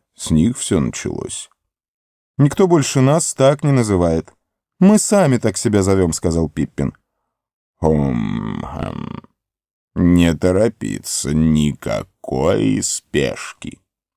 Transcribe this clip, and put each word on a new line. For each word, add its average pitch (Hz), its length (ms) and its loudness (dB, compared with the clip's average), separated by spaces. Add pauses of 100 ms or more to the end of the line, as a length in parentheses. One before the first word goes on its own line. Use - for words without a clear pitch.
(160)
С - 160 -10
них 85 260 2
всё - 220 -2
началось». - 680 -8 (880)
«Никто 147 300 4
больше 147 340 2
нас 143 340 2
так 139 280 2
не 147 80 2
называет. 92 640 0 (480)
Мы 208 160 6
сами 180 400 2
так 107 200 -4
себя 104 260 2
зовём», 95 280 2
сказал 82 380 -2
Пиппин. 71 460 -6 (840)
«Хм, 57 840 -2
хм. - 580 -10 (720)
Не 87 400 4
торопиться, 78 1000 -2
никакой 76 1500 -2
спешки. - 1000 -6 (380)